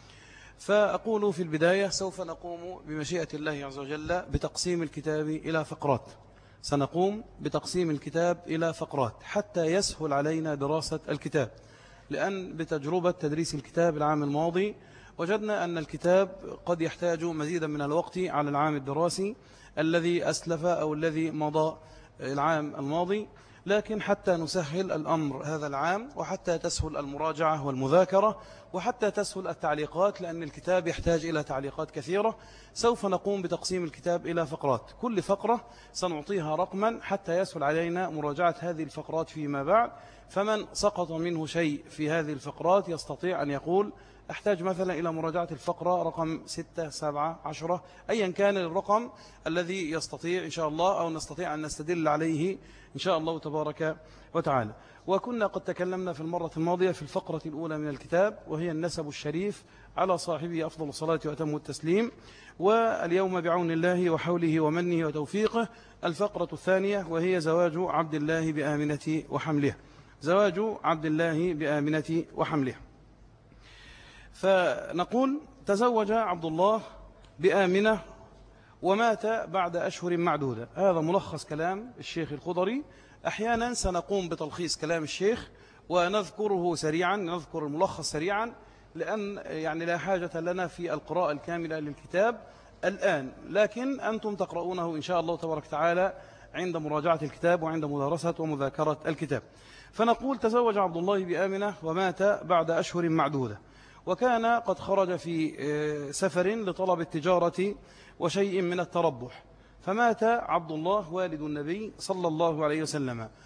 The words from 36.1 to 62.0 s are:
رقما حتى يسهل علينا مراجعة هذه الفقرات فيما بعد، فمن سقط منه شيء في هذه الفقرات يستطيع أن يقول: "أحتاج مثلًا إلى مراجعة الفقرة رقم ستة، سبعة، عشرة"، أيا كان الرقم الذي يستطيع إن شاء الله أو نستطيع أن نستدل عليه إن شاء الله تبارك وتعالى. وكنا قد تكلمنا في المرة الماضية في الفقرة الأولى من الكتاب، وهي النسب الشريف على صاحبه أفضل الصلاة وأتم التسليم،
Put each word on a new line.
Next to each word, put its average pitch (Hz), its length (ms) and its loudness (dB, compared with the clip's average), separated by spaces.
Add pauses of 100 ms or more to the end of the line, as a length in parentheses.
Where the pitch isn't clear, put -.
رقما 196 460 0
حتى 185 380 0
يسهل 170 240 -2
علينا 170 460 0
مراجعة 156 500 0
هذه 160 240 -4
الفقرات 156 460 -6
فيما 143 340 -4
بعد، 220 280 4 (380)
فمن 208 440 0
سقط 185 380 0
منه 160 340 -2
شيء 151 440 -2
في 151 200 -4
هذه 156 240 0
الفقرات 165 560 2
يستطيع 160 520 -4
أن 143 80 0
يقول: 175 440 0 (380)
"أحتاج 190 320 0
مثلًا 180 360 -2
إلى 170 120 -2
مراجعة 165 400 -2
الفقرة 170 520 0
رقم 160 420 -2
ستة، - 440 -8
سبعة، 151 560 -4
عشرة"، 160 380 -4 (260)
أيا 208 180 2
كان 196 300 2
الرقم 196 520 0 (380)
الذي 170 440 -2
يستطيع 165 520 -4
إن 165 60 -8
شاء 156 180 -2
الله 170 320 2
أو 170 100 0
نستطيع 156 440 -6
أن 151 80 -4
نستدل 156 460 -2
عليه 160 500 2 (380)
إن 143 40 -8
شاء 180 180 2
الله 160 220 -2
تبارك 151 580 -2 (360)
وتعالى. 135 380 2 (360)
وكنا 208 400 0
قد 185 140 -4
تكلمنا 185 520 -4
في 135 80 -10
المرة 165 360 -4
الماضية 175 340 4
في 160 100 -4
الفقرة 160 440 -6
الأولى 156 320 -6
من 151 100 -4
الكتاب، 180 600 2
وهي 165 240 -2
النسب 160 360 -2
الشريف 160 560 -4 (340)
على 175 200 2
صاحبه 165 480 -4
أفضل 160 240 -6
الصلاة 160 360 0
وأتم 151 300 -2
التسليم، 175 560 0 (480)